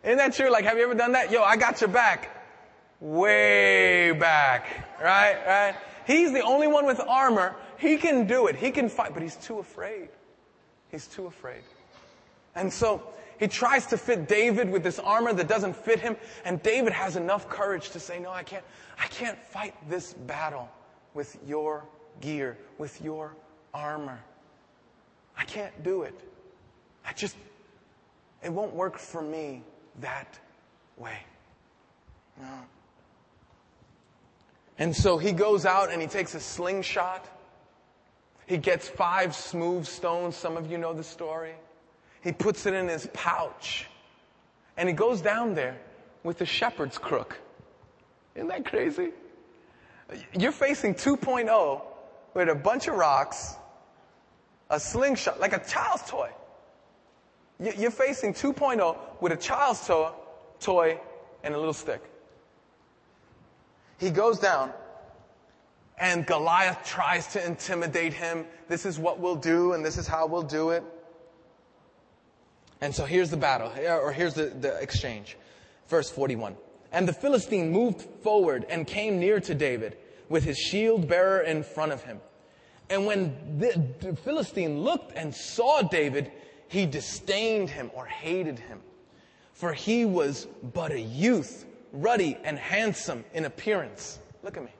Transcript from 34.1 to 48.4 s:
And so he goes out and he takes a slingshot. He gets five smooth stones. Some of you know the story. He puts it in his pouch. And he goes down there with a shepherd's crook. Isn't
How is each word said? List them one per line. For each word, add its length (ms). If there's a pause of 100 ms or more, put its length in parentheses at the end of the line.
And 140
so 240
he 140
goes 340
out 240
and 100
he 60
takes 300
a 40
slingshot. 840 (1200)
He 120
gets 300
five 460
smooth 520
stones. 500
Some 200
of 140
you 80
know 140
the 100
story. 520 (680)
He 80
puts 340
it 100
in 120
his 260
pouch. 760 (880)
And 120
he 60
goes 260
down 340
there 220 (460)
with 200
a 40
shepherd's 500
crook. 420 (960)
Isn't 120